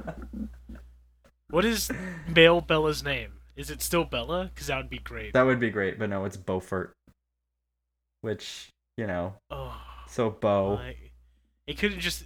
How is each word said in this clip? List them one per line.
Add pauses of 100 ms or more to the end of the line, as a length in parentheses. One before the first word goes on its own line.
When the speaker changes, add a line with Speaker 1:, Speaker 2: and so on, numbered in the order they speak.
Speaker 1:
<laughs> (1400)
Speaker 2:
What
is (420)
male
Bella's
name? (220)
Is
it
still
Bella?
'Cause
that
would
be
great.
Speaker 1:
That
would
be
great,
but
no,
it's
Beaufort. (1300)
Which, (280)
you
know. (160)
Speaker 2:
Oh, (280)
Speaker 1:
So
Beau.
Speaker 2:
my. (720)
It
could've
just,